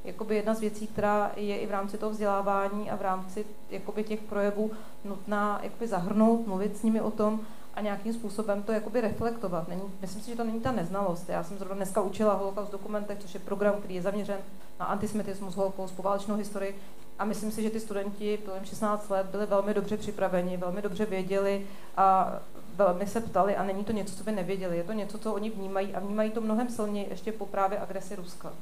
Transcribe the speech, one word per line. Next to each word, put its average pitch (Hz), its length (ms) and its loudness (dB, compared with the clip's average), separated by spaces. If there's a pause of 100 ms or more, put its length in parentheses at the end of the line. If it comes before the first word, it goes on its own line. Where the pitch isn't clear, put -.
jakoby 202 320 -2
jedna 208 180 2
z 220 60 0
věcí, 208 280 -2
která 208 480 2
je 202 240 -2
i - 80 -2
v 202 40 -2
rámci 202 260 -2
toho 214 140 0
vzdělávání 202 800 2
a 208 40 -2
v 202 60 -4
rámci 190 440 -2 (240)
jakoby 196 340 -4
těch 214 160 -2
projevů 202 520 0 (340)
nutná 202 580 0
jakoby 220 240 -4
zahrnout, 214 600 6
mluvit 202 300 0
s - 60 -4
nimi 220 180 6
o 220 100 2
tom 214 280 2 (340)
a 202 80 -4
nějakým 208 320 -2
způsobem 202 500 -2
to 226 80 0
jakoby 220 300 0
reflektovat. 226 680 0
Není, 180 160 -4 (180)
myslím 190 200 -6
si, - 80 -6
že 233 80 -6
to 233 60 0
není 220 160 0
ta 254 120 0
neznalost. 185 580 0
Já 170 140 0
jsem 202 140 -6
zrovna 190 180 -4
dneska 196 260 0
učila 208 320 2
Holocaust 196 360 -2
v - 20 -6
dokumentech, 202 480 -4
což - 140 -6
je 196 60 -6
program, 196 360 2
který 202 200 -4
je 180 60 -2
zaměřen 202 360 0 (420)
na 180 60 -2
antisemitismus, 196 680 -2
holokaust, 190 400 -2
poválečnou 196 400 2
historii. 196 440 -2 (400)
A 196 60 2
myslím 214 260 -2
si, 214 120 -2
že 220 60 2
ty 220 100 -2
studenti, 202 640 -2
bylo 196 120 -4
jim 196 100 -4
šestnáct 208 440 0
let, 190 220 2
byli 202 140 0
velmi 202 280 4
dobře 208 240 2
připraveni, 185 600 0
velmi 180 240 -2
dobře 196 240 0
věděli 196 600 0 (300)
a 190 360 6 (420)
velmi 185 320 6
se 226 140 0
ptali 190 340 4
a - 80 0
není 196 200 0
to 220 80 -2
něco, 190 240 0
co 190 80 -4
by 214 80 0
nevěděli. 185 460 0
Je 175 60 0
to 220 100 -4
něco, 208 240 -2
co 214 160 -2
oni 208 160 0
vnímají 190 460 -2
a 190 40 0
vnímají 214 320 0
to 226 100 -2
mnohem 220 280 2
silněji 208 400 -2
ještě 196 220 -4
po 214 140 -4
právě 196 340 2
agresi 190 360 -6
Ruska. 175 460 -6